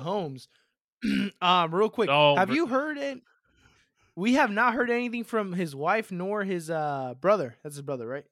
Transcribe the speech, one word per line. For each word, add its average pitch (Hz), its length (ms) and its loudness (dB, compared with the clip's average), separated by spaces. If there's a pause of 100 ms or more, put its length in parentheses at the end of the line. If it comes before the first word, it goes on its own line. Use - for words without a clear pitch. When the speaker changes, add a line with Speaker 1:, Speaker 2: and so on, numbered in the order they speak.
Speaker 1:
Mahomes, 160 440 -6 (540)
<clears throat> 202 400 -2
um, 175 320 4
real 208 160 2
quick, 214 220 0
Speaker 2:
Oh, 147 240 8
Speaker 1:
have 190 140 4
Speaker 2:
re- 240 60 0
Speaker 1:
you 320 120 0
heard 285 320 -4
it? 277 240 -8 (920)
We 220 180 2
have 277 140 4
not 226 260 2
heard 254 140 0
anything 240 360 -2
from 208 260 -2
his 170 240 -4
wife 185 340 -2
nor 196 360 -4
his, 175 240 -6
uh, 143 500 -4
brother. 165 440 0
That's 147 120 -14
his 143 60 -14
brother, 135 260 -8
right? 139 240 -8